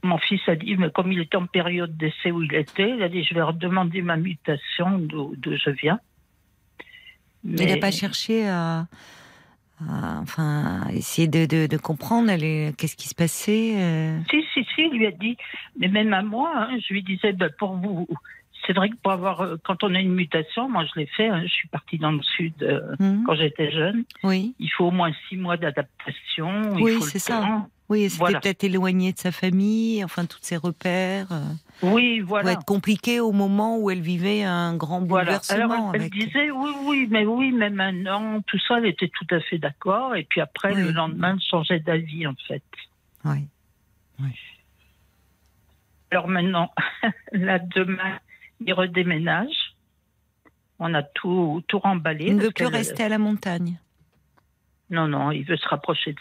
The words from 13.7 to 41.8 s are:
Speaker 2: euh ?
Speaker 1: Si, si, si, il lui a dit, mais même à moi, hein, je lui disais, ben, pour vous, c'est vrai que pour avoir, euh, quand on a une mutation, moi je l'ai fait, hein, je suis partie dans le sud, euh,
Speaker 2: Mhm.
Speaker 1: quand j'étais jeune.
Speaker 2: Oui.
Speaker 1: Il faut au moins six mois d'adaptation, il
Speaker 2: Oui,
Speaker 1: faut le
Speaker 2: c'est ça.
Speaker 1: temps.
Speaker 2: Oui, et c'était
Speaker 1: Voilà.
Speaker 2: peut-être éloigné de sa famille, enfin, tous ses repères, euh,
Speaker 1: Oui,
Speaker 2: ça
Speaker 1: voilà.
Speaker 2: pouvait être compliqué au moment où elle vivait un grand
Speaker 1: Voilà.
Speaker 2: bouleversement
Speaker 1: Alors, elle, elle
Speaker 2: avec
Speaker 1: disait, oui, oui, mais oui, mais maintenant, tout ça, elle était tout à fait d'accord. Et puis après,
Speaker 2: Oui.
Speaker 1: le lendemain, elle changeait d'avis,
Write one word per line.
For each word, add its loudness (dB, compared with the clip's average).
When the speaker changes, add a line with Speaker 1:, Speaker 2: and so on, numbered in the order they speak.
Speaker 2:
euh ? 2
Speaker 1:
Si, 2
si, 0
si, 2
il 0
lui 4
a -2
dit, -4
mais 0
même 4
à 2
moi, 0
hein, 0
je -4
lui -2
disais, 0
ben, 0
pour -2
vous, -2
c'est 2
vrai 2
que -10
pour 0
avoir, -2
euh, -4
quand -2
on 2
a 2
une 2
mutation, -2
moi 0
je -6
l'ai -2
fait, 0
hein, 2
je -4
suis -2
partie -6
dans 2
le 0
sud, -2
euh, -2
Speaker 2:
Mhm. 2
Speaker 1:
quand 2
j'étais 0
jeune. 0
Speaker 2:
Oui. 0
Speaker 1:
Il -4
faut 2
au 4
moins 2
six -8
mois -2
d'adaptation, -4
il 4
Speaker 2:
Oui, 6
Speaker 1:
faut 2
le -4
Speaker 2:
c'est -4
ça. 0
Speaker 1:
temps. 0
Speaker 2:
Oui, 4
et 4
c'était -6
Speaker 1:
Voilà. 4
Speaker 2:
peut-être 0
éloigné 2
de -12
sa -2
famille, 2
enfin, -4
tous -10
ses -4
repères, -2
euh, -2
Speaker 1:
Oui, 4
Speaker 2:
ça -6
Speaker 1:
voilà. 0
Speaker 2:
pouvait 2
être -4
compliqué 2
au 2
moment 2
où 0
elle -2
vivait 0
un 0
grand -2
Speaker 1:
Voilà. 4
Speaker 2:
bouleversement 0
Speaker 1:
Alors, 2
elle, 0
elle -
Speaker 2:
avec -4
Speaker 1:
disait, 0
oui, -2
oui, 2
mais 4
oui, 2
mais 2
maintenant, -2
tout -2
ça, 4
elle 2
était 0
tout -10
à 2
fait -4
d'accord. -2
Et -4
puis -2
après, -2
Speaker 2:
Oui. 2
Speaker 1:
le 2
lendemain, 0
elle -4
changeait 2
d'avis, -2